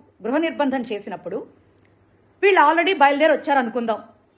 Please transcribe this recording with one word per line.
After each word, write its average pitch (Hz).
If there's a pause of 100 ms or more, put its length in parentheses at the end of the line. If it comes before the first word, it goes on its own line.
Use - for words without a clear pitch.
(200)
గృహ 233
నిర్బంధం 269
చేసినప్పుడు 202 (1040)
వీళ్ళు 381
already 339
బయలుదేరి 285
వచ్చారు 277
అనుకుందాం. 226 (380)